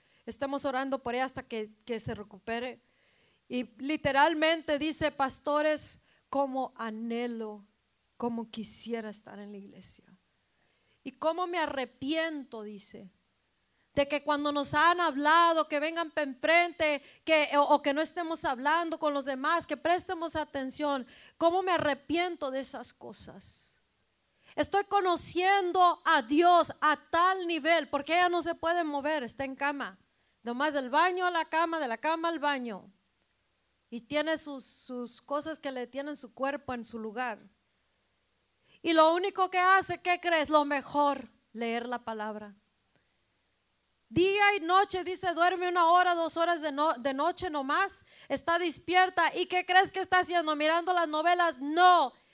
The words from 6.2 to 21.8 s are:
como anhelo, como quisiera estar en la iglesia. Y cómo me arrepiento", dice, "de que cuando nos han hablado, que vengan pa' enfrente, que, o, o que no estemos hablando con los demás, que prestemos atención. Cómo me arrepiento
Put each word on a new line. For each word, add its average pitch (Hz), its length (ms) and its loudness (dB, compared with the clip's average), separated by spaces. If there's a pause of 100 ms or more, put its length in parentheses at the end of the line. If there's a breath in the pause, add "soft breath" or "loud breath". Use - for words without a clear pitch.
como 262 460 -2
anhelo, 226 840 -8 (540)
como 233 340 -6
quisiera 220 600 -8
estar 202 280 -16
en 208 140 -16
la 202 60 -16
iglesia. - 480 -18 (960)
Y 254 160 -14
cómo 330 280 -2
me 349 120 -4
arrepiento", 285 1040 -6
dice, 202 500 -14 (800)
"de 285 140 2
que 285 160 -2
cuando 294 260 0
nos 285 220 -2
han 330 260 4
hablado, 320 720 4
que 294 100 -2
vengan 330 320 -4
pa' 311 120 -4
enfrente, 302 800 2 (240 soft breath)
que, 311 320 4
o, - 20 6
o 285 220 4
que 277 100 0
no 294 80 0
estemos 330 460 -4
hablando 311 520 0
con 302 140 0
los 277 140 -4
demás, 294 400 -2
que 302 100 -4
prestemos 330 600 -2
atención. 277 720 -4 (300 loud breath)
Cómo 339 240 2
me 370 120 0
arrepiento 302 800 -2